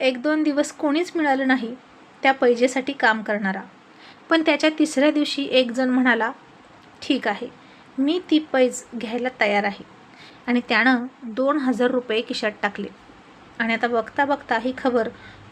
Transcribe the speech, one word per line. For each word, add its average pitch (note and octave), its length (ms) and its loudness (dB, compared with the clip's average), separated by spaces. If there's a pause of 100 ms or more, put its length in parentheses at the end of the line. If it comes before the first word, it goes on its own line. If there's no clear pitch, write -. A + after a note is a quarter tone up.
एक C4 220 0
दोन D#4 200 2
दिवस D4 300 0
कोणीच D#4+ 420 -2
मिळालं C4+ 340 0
नाही B3 260 0 (480)
त्या C4+ 100 4
पैजेसाठी C4 600 2
काम A3 300 0
करणारा. G3+ 400 -4 (640)
पण E4 140 4
त्याच्या D#4 360 2
तिसऱ्या D4+ 320 2
दिवशी C#4+ 400 -2
एक B3+ 200 2
जण B3+ 180 0
म्हणाला, B3 440 2 (720)
"ठीक B3+ 260 -2
आहे, A#3 200 -6 (500)
मी D#4 220 0 (100)
ती D#4 80 4
पैज C4 440 0 (140)
घ्यायला A#3+ 320 -6 (120)
तयार G#3 240 2
आहे." - 340 -8 (460)
आणि A#3+ 220 0
त्यानं A#3+ 380 2 (160)
दोन C4 360 0
हजार B3+ 320 0
रुपये A#3+ 380 -2
खिशात - 220 -4 (120)
टाकले. G3+ 260 -4 (720)
आणि A3+ 160 -2
आता A3+ 120 -2
बघता A#3 380 0
बघता C4+ 340 -2
ही B3+ 200 -4
खबर A#3+ 300 0 (440)